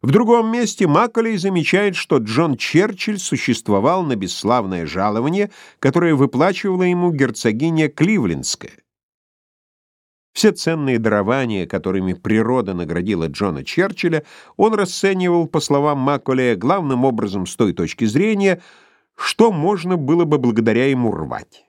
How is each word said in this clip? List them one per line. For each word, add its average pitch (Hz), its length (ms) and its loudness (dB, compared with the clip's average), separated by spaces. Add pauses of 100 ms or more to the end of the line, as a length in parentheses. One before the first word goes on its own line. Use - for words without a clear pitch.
В 123 80 -2
другом 226 420 4
месте 226 360 0
Макколей 226 500 2
замечает, 185 580 0
что - 220 -2
Джон 120 400 0
Черчилль 202 640 -2
существовал 127 840 0
на 135 120 -2
бесславное 95 720 -2
жалование, 113 640 -2 (280)
которое 160 360 2
выплачивала 180 680 2
ему 180 300 2
герцогиня 139 800 0
Кливлендская. 135 920 -2 (1500)
Все 214 180 4
ценные 147 460 -2
дарования, 110 680 0
которыми 92 460 -4
природа 110 600 0
наградила 87 540 -4
Джона 76 360 -4
Черчилля, 175 600 -2 (340)
он 220 160 4
расценивал, 185 760 0
по 160 120 -2
словам 143 400 0
Макколея, 131 560 0
главным 135 500 0
образом 104 400 -2
с - 100 -14
той 104 160 0
точки 87 340 -4
зрения, 196 580 0 (520)
что - 360 2
можно 180 440 0
было 160 300 2
бы 147 140 2
благодаря 113 480 2
ему 123 240 0
рвать. 73 580 -10